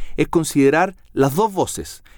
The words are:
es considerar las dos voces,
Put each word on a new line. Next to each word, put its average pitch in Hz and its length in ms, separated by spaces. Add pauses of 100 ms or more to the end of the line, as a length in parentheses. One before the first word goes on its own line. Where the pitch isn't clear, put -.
(160)
es 156 100
considerar 156 720 (160)
las 139 240
dos 214 160
voces, 131 500 (160)